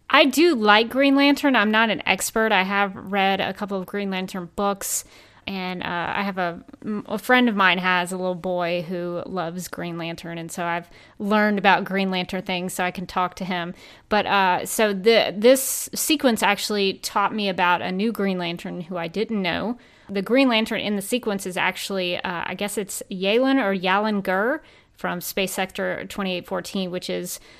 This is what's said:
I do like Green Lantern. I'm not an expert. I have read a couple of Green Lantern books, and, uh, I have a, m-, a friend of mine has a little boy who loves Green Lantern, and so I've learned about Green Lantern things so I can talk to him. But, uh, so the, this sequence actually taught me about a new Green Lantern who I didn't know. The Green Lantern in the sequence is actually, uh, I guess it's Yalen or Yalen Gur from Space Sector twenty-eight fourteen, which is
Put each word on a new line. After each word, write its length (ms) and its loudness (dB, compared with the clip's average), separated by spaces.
I 120 8
do 320 4
like 320 4
Green 260 2
Lantern. 400 4
I'm 160 4
not 200 2
an 160 -4
expert. 460 0
I 120 4
have 320 0
read 440 0
a 120 -4
couple 260 -6
of 80 -8
Green 240 -4
Lantern 460 -6
books, 480 -2
and, 380 -6
uh, 320 -4
I 60 0
have 140 -4
a, 280 -4
m-, 240 -6
a 80 -4
friend 320 4
of 60 0
mine 240 4
has 320 0
a 60 -6
little 180 -2
boy 540 -2
who 360 -6
loves 440 -6
Green 300 -8
Lantern, 380 -8
and 140 -10
so 140 -6
I've 260 -4
learned 400 4
about 240 6
Green 260 0
Lantern 320 -4
things 320 -4
so 80 -4
I 80 0
can 160 -8
talk 300 -2
to 80 -8
him. 280 -4
But, 180 2
uh, 400 4
so 260 2
the, 440 4
this 580 4
sequence 480 2
actually 520 0
taught 380 -2
me 160 -2
about 320 2
a 120 -4
new 180 0
Green 280 0
Lantern 420 -6
who 160 -8
I 100 -4
didn't 340 -2
know. 380 -2
The 140 -2
Green 260 4
Lantern 320 2
in 160 -2
the 60 -4
sequence 440 -2
is 100 -8
actually, 600 -2
uh, 300 -6
I 80 -4
guess 220 -6
it's 240 -6
Yalen 520 2
or 80 2
Yalen 520 2
Gur 360 0
from 240 -4
Space 320 -4
Sector 560 -4
twenty-eight 400 -6
fourteen, 420 -4
which 180 -6
is 300 -6